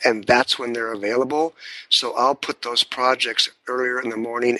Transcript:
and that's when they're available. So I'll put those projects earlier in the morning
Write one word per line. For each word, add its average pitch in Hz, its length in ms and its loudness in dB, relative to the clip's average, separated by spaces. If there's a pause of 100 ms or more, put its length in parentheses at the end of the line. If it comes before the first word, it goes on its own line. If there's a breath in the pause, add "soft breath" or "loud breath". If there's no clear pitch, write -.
and 110 180 2
that's 123 380 2
when 120 140 -4
they're 113 180 -4
available. 127 640 -2 (320 loud breath)
So - 260 0
I'll 127 220 4
put - 260 -8
those 120 220 0
projects 127 640 0 (160)
earlier 127 340 -2
in 127 100 -4
the 110 60 -6
morning 117 440 0